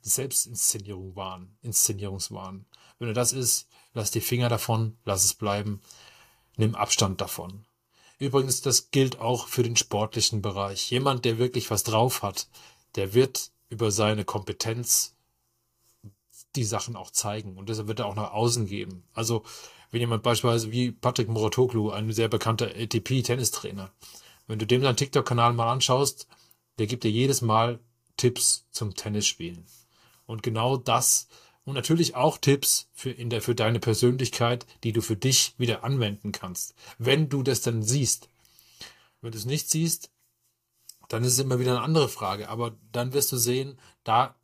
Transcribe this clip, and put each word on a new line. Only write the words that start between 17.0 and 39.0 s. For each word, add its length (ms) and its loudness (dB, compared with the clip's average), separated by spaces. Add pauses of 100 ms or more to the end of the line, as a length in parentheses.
zeigen. 460 -6
Und 120 -12
deshalb 200 -6
wird 100 -4
er 80 -2
auch 80 -6
nach 160 -4
außen 380 2
geben. 340 -10 (100)
Also, 300 -2 (480)
wenn 80 -4
jemand 240 0
beispielsweise 480 2
wie 220 0
Patrick 360 0
Mouratoglou, 600 2
ein 220 -4
sehr 160 2
bekannter 400 0
A-T-P-Tennistrainer, 1200 -2 (560)
wenn 140 -4
du 80 -4
dem 140 4
seinen 140 4
TikTok-Kanal 580 2
mal 180 2
anschaust, 560 0 (500)
der 80 2
gibt 160 -6
dir 80 2
jedes 320 2
Mal 380 2 (360)
Tipps 540 0
zum 240 -6
Tennisspielen. 720 -4 (600)
Und 180 -10
genau 320 0
das 500 2 (380)
und 100 -8
natürlich 420 2
auch 220 2
Tipps 540 2
für, 180 -8
in 200 -8
der, 100 0
für 140 0
deine 240 2
Persönlichkeit, 880 2 (160)
die 100 -2
du 80 2
für 140 -2
dich 440 2
wieder 260 0
anwenden 480 -2
kannst, 420 -10 (240)
wenn 300 4
du 160 -2
das 160 2
dann 240 0
siehst. 440 0 (920)